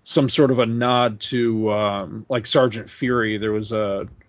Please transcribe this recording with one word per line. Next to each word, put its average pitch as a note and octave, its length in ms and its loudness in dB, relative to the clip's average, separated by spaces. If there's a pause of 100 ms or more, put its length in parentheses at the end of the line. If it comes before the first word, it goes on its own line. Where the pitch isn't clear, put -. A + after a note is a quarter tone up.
some C#3 260 2
sort C#3 200 4
of B2+ 80 0
a B2 80 4
nod A#2+ 540 2
to, A2+ 520 -2
um, G#2 580 -2
like, A#2 180 -2
Sergeant A#2+ 420 2
Fury. A#2 480 -2
There G#2+ 140 -2
was G#2+ 200 -4
a, G2+ 360 -2 (220)